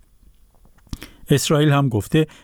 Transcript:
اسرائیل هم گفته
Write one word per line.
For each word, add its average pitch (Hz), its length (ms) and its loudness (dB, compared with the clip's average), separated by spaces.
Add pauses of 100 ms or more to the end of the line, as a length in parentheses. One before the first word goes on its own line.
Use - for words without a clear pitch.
(1300)
اسرائیل 151 400 2
هم 139 180 2
گفته 156 380 0 (180)